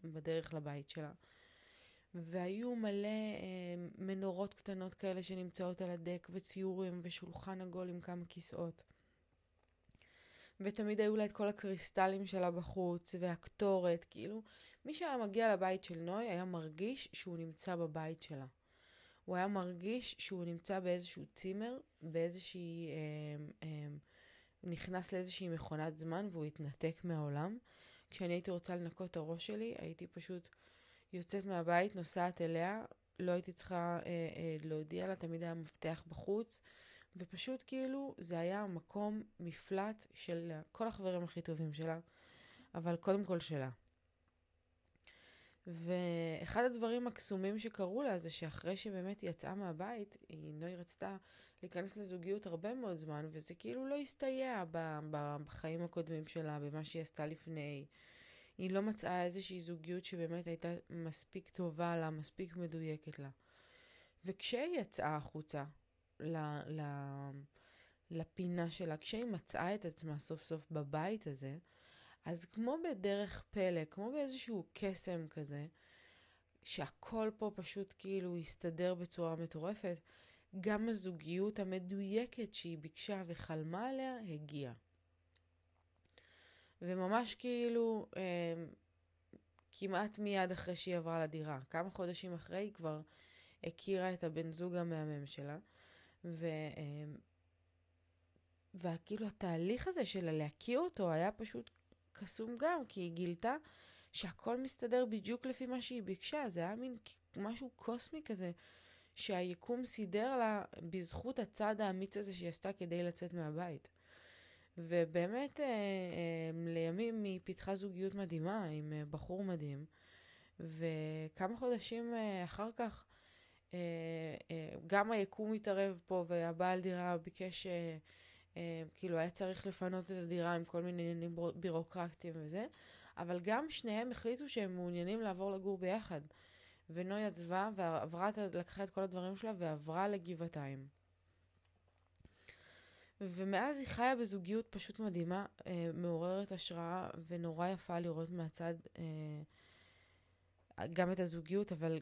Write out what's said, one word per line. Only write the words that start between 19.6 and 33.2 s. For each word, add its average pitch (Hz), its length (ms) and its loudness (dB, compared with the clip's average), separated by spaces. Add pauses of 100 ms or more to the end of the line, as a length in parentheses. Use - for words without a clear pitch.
שהוא 180 260 -2
נמצא 170 360 0
באיזשהו 175 440 2 (100)
צימר, 214 440 -2 (240)
באיזושהי, 170 880 -2
אה, 151 800 -4
אה, 151 200 -4 (720)
הוא 180 100 -4
נכנס 180 420 -2
לאיזושהי 185 360 0
מכונת 160 500 -2
זמן, 165 320 0
והוא 170 140 -2
התנתק 151 600 -2
מהעולם. 160 540 0 (520)
כשאני 175 220 0
הייתי 175 180 0
רוצה 175 260 -2
לנקות 175 340 -4
את - 60 -4
הראש 165 300 -2
שלי, 220 320 -2
הייתי 165 280 -6
פשוט 175 420 -10 (640)
יוצאת 190 320 -4
מהבית, 180 520 6
נוסעת 180 440 2
אליה, 175 440 2 (340)
לא 180 140 4